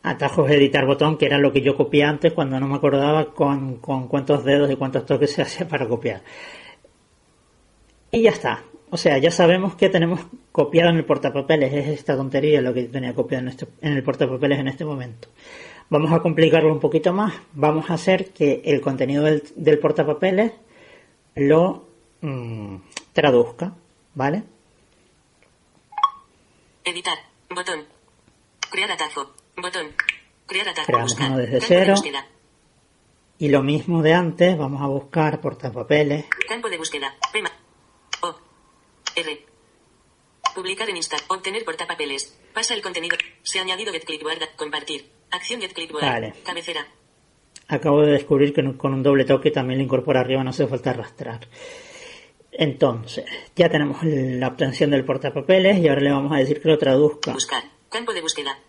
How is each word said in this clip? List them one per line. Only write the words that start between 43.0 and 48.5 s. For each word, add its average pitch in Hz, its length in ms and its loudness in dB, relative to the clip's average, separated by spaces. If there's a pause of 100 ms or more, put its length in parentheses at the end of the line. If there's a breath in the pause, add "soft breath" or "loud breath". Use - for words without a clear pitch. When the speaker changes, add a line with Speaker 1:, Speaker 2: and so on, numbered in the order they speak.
Speaker 2:
Se - 160 -6
ha - 20 -4
añadido 190 320 -6
Get 160 100 -8
Clipboard, 156 540 -8
compartir. 151 520 -8 (220)
Acción 220 300 -8
Get 190 120 -10
Clipboard. 156 300 -8
Speaker 1:
Vale. 113 300 -4 (100)
Speaker 2:
Cabecera. 170 420 -10 (840)
Speaker 1:
Acabo 147 320 2
de 147 100 4
descubrir 143 420 2